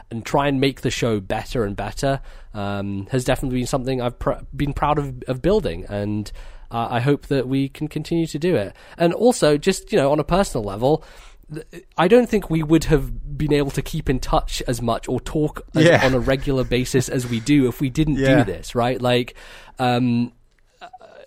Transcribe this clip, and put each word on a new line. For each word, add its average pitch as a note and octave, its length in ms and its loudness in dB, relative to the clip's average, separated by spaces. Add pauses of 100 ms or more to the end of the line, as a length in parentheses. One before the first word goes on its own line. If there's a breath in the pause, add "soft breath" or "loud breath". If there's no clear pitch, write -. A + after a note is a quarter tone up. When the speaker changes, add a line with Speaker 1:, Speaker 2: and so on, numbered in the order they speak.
Speaker 1:
and A2+ 160 -10
try C#3+ 220 0
and C3+ 120 0
make C3+ 220 0
the C3 100 0
show A2+ 280 0
better A2 460 -4
and G2+ 100 -4
better, C3+ 440 -2 (360 soft breath)
um, G2+ 560 -6
has B2+ 140 0
definitely B2+ 340 -2
been B2 80 -4
something C3 340 -2
I've A#2+ 160 -4
pr-, - 240 -4 (140)
been C#3 180 -2
proud D3 240 0
of, C3+ 300 -6
of B2+ 160 -6
building. C#3+ 440 0
And, G#2 440 -4 (400 loud breath)
uh, A#2 180 -4
I A#2 100 0
hope C#3+ 280 0
that C3 200 0
we C3+ 220 0
can - 180 -8
continue E3 380 -2
to D#3 140 -8
do E3+ 160 0
it. G2+ 200 -2 (220 loud breath)
And E3+ 160 4
also, F#3 420 4
just, F#3 360 -2
you G3+ 80 2
know, C#3 120 4
on D3+ 80 2
a D3 40 0
personal F3 400 0
level, A#2 420 0 (480 loud breath)
th-, E3 320 -16 (100)
I E3 120 4
don't A#3 200 6
think G3+ 220 0
we D#3+ 140 0
would D#3+ 220 4
have C3+ 520 0
been D3 160 0
able C#3+ 160 2
to C#3 140 -4
keep - 260 -6
in B2+ 100 2
touch - 480 -2
as A#2+ 140 -2
much A#2 260 -2
or B2+ 140 -2
talk - 400 -4 (140)
as, D#3 100 6
Speaker 2:
Yeah. E3+ 180 6
Speaker 1:
on C3 120 4
a B2 40 2
regular C3 440 0
basis B2 440 0
as B2+ 200 -4
we A#2+ 120 -2
do C3+ 300 4
if - 120 -6
we C3+ 100 -2
didn't D3+ 260 2
Speaker 2:
Yeah. C3 260 6
Speaker 1:
do G2+ 80 -2
this, D#2+ 220 -10
right? B2 260 0
Like, B2 360 0 (420 loud breath)
um, A#2+ 540 0 (960)